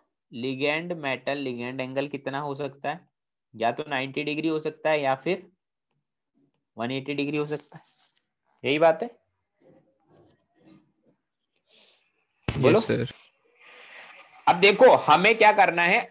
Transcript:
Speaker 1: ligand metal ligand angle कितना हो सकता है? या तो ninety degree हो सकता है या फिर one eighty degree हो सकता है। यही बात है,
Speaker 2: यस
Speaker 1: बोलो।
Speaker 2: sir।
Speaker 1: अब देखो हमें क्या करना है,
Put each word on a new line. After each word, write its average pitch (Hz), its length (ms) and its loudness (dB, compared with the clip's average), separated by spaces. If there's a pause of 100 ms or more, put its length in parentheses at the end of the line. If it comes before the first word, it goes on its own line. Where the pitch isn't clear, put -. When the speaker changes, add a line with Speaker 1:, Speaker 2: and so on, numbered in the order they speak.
(320)
Speaker 1:
ligand 143 600 -6
metal 139 460 -6
ligand 127 420 -8
angle 131 280 -6
कितना 139 300 -10
हो 143 160 -8
सकता 139 360 -10
है? 170 180 -14 (460)
या 113 180 -2
तो 147 160 -8
ninety 135 360 -6
degree 151 240 -4
हो 156 100 -2
सकता 151 320 -6
है 151 100 0
या 135 140 0
फिर 180 360 -8 (1300)
one 117 140 -6
eighty 135 240 -8
degree 143 220 -6
हो 147 100 -4
सकता - 320 -12
है। - 60 -20 (800)
यही 139 140 0
बात 160 240 4
है, 240 60 -8 (3500)
Speaker 2:
यस 113 80 -6
Speaker 1:
बोलो। 139 240 4
Speaker 2:
sir। 123 260 -4 (1400)
Speaker 1:
अब 160 100 4
देखो 202 400 8
हमें 180 420 4
क्या 214 140 8
करना 175 300 2
है, 190 180 2 (100)